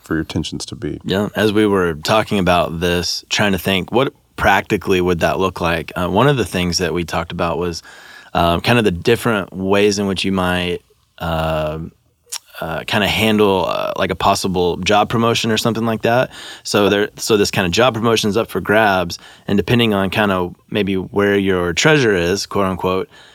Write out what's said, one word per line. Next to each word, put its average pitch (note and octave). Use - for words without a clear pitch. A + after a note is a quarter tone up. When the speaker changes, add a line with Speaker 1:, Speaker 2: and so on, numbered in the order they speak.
Speaker 1:
for E2
your D#2
attentions -
to -
be. D2
Speaker 2:
Yeah, G2
as G2+
we G#2+
were F#2
talking G#2
about E2+
this, F2
trying G#2
to F2+
think, F#2+
what C3+
practically G2
would F2
that D#2+
look F#2
like? E2
Uh, F2+
one A2
of D3
the A2+
things F2+
that E2
we F2
talked E2+
about F2
was, E2+
um, E2+
kind A#2+
of A2+
the G#2
different A2
ways G2
in G2+
which F#2+
you F#2+
might, F2+
uh, D#3+
uh, E2
kinda G#2
handle, G#2
uh, G1+
like, F#2
a F2
possible F#2
job G#2
promotion A#2
or A2
something A2+
like A2
that. A#2
So G2+
there, G2+
so -
this G2+
kind G2+
of F2
job A2+
promotion A2
is G2
up A2
for G2+
grabs, G2
and G2+
depending A2+
on F#2+
kind G#2
of F#2
maybe G2
where G2+
your F2+
treasure B2+
is, F2+
quote G2+
unquote, F#2